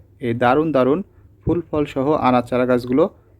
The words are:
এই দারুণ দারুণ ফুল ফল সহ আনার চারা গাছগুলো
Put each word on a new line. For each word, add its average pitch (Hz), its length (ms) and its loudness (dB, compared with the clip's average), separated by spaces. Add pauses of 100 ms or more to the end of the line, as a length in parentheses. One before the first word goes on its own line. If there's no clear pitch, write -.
(200)
এই 117 140 -4
দারুণ 131 380 2
দারুণ 135 300 2 (440)
ফুল 170 160 -2 (100)
ফল 151 140 -2
সহ 143 280 -2
আনার 127 280 2
চারা 123 240 -2
গাছগুলো 127 440 0 (300)